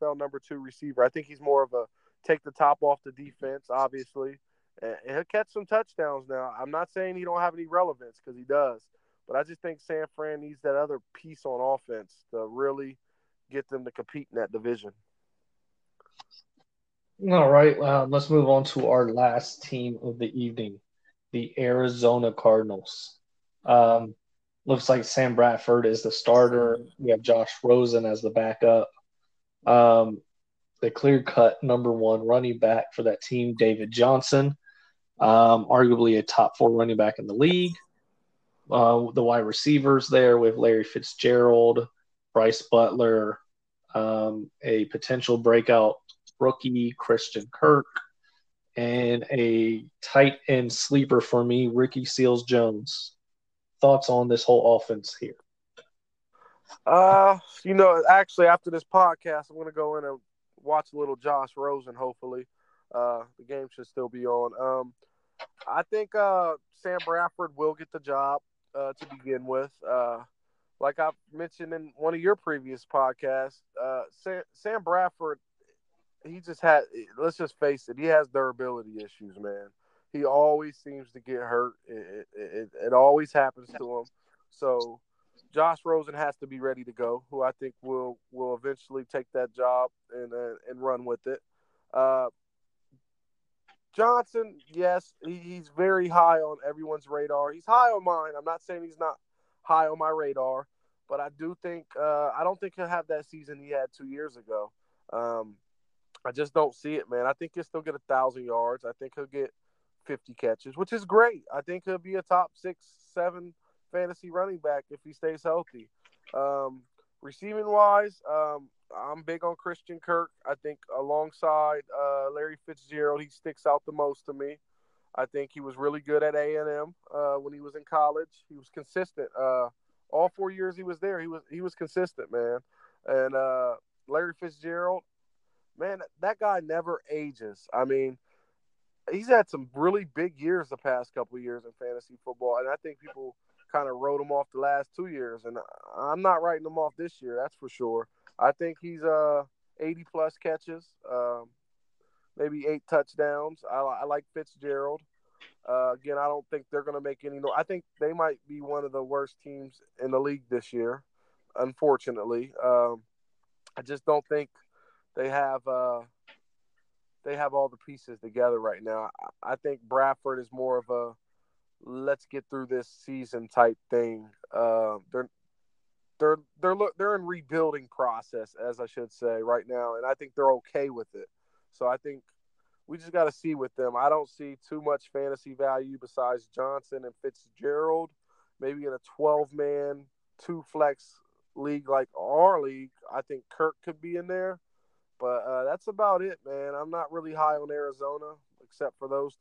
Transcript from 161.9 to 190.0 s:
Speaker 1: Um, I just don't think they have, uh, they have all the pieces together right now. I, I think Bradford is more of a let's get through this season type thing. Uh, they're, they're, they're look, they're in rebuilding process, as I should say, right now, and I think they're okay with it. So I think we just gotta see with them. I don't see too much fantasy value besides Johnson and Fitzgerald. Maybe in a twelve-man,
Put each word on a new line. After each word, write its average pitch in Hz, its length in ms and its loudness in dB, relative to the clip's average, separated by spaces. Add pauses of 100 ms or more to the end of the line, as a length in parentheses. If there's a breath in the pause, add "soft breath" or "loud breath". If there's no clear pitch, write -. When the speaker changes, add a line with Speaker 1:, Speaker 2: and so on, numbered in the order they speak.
Speaker 1:
Um, 120 400 2 (760)
I 131 60 -14
just 135 240 -12
don't 147 200 0
think 147 240 -4 (640)
they 131 140 -4
have, 135 380 -4
uh, 127 360 -4 (1200)
they 143 100 -6
have 143 160 -4
all 139 160 0
the 123 160 -16
pieces 127 360 -20
together 120 380 0
right 107 240 -6
now. 110 280 -8 (320)
I, 123 100 -8
I 135 40 -4
think 139 260 -10
Bradford 131 560 -2
is 123 120 -14
more 131 280 -4
of 117 100 -8
a 120 240 -6 (720)
let's 135 400 -6
get 135 240 -14
through 131 180 -10
this 123 220 -6 (160)
season 123 440 -12
type 117 280 4 (140)
thing. 113 400 -4 (240)
Uh, 113 420 0 (160)
they're, 127 160 -8 (920)
they're, 151 200 2 (240)
they're 185 120 0
look, 202 220 -2
they're 202 200 0
in 185 100 -8
rebuilding 156 640 -4
process, 117 640 -6 (120)
as 123 140 -8
I 117 60 -6
should 120 260 -12
say, 113 300 -4
right 117 260 0
now, 120 280 -6
and 120 100 -8
I 135 80 -2
think 135 200 -10
they're 135 180 2
okay 139 360 -4
with 120 260 -14
it. 98 140 -18 (440)
So 127 140 -6
I 127 120 -2
think 139 240 -16 (640)
we 165 100 -14
just 165 160 -18
gotta 160 200 0
see 160 220 -8
with 131 220 -10
them. 123 180 -4
I 131 140 0
don't 151 200 0
see 143 280 -18 (100)
too 156 140 -12
much 147 320 -4
fantasy 139 400 -8
value 135 480 -4
besides 123 540 -6
Johnson 131 500 -8
and 123 160 -16
Fitzgerald. 160 920 -6 (500)
Maybe 143 240 -10
in 135 100 -8
a 127 40 -14 (180)
twelve-man, 143 880 -2 (360)